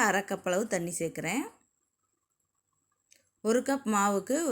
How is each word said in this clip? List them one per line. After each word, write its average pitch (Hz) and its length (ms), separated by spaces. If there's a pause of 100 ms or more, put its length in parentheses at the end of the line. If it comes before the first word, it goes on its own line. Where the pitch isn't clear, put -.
அரை 190 240
கப் 190 200
அளவு 190 220
தண்ணி 170 280
சேர்க்குறேன். 165 440 (2000)
ஒரு 240 200
கப் 269 260
மாவுக்கு 202 440 (140)